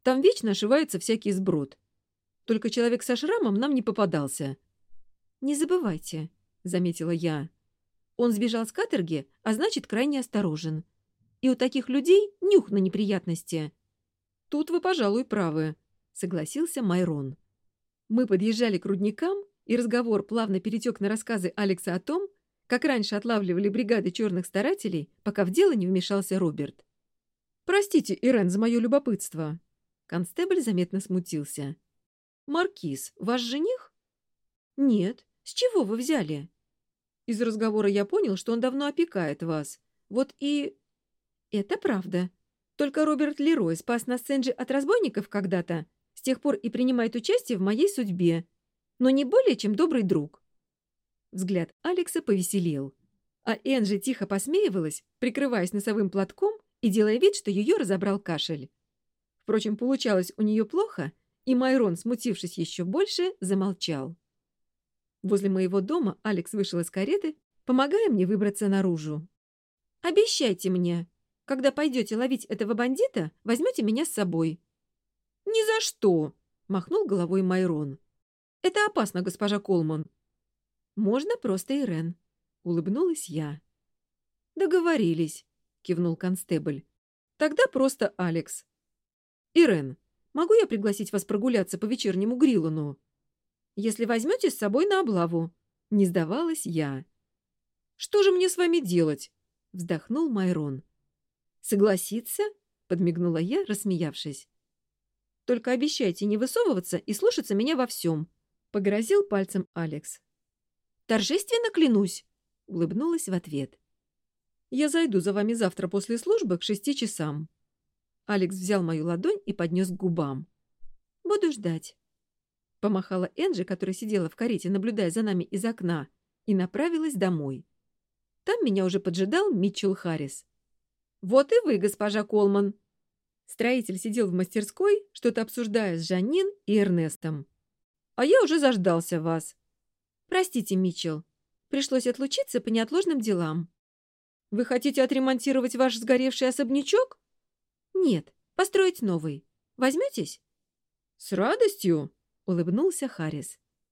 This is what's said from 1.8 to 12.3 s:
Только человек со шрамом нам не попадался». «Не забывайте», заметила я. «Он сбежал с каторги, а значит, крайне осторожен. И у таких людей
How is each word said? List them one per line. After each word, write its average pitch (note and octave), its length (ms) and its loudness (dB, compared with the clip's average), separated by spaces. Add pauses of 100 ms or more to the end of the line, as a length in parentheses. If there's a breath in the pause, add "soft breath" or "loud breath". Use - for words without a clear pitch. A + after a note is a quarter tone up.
Только A3 240 -2
человек A#3+ 340 0
со B3 120 -2
шрамом D4+ 400 0
нам C#4 180 0
не B3+ 80 2
попадался». D3+ 760 -2 (800)
«Не C#4+ 160 -2
забывайте», C4+ 760 -2 (340)
заметила F3 480 -2
я. D#3+ 380 -2 (680)
«Он A#3+ 160 2
сбежал A3+ 340 0
с - 60 -14
каторги, F3 540 -2 (160)
а A3 100 0
значит, E4 340 -2
крайне C4+ 320 0
осторожен. E3 640 -2 (560)
И C4 100 2
у B3+ 60 4
таких C4 340 -2
людей F4 520 4